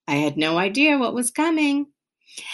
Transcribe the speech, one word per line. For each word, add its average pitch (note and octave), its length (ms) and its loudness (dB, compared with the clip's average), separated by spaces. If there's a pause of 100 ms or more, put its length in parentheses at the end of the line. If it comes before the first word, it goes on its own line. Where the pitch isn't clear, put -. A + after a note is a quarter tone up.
I D3 80 -2
had D3 220 0
no D#3+ 200 0
idea C4 400 2
what A#3+ 180 -2
was A#3+ 160 -2
coming. D4+ 560 0 (680)